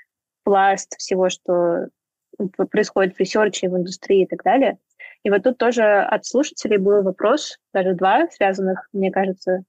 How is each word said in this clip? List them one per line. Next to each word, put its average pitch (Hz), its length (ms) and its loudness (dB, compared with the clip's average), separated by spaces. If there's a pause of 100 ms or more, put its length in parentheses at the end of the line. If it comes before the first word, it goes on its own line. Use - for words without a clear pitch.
(440)
пласт 196 540 2
всего, 185 300 0
что 175 600 -2 (500)
п-, - 280 -4
происходит 196 480 0
в - 60 -20
ресерче, 202 480 0
в 180 80 -2
индустрии 185 460 0
и 175 40 2
так - 160 -10
далее. 214 360 2 (440)
И 214 80 -2
вот 196 120 2
тут 254 160 0
тоже 240 260 0
от 208 420 2
слушателей 233 500 -2
был 202 260 2
вопрос, 208 560 -2 (140)
даже 190 220 0
два, 202 360 2
связанных, 190 640 -2
мне 190 180 -2
кажется, 190 580 -2